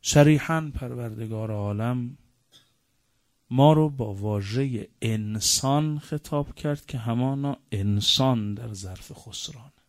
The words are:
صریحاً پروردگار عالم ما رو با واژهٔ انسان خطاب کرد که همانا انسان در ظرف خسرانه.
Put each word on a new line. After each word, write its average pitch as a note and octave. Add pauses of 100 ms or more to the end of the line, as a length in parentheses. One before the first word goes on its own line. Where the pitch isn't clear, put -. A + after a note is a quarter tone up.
صریحاً D3+
پروردگار A2+
عالم A2 (1300)
ما C#3
رو D#3
با A#2+
واژهٔ G#2+ (140)
انسان A2+
خطاب D3
کرد D3
که C3+
همانا C3 (160)
انسان G#2
در A2+
ظرف F#2+
خسرانه. - (160)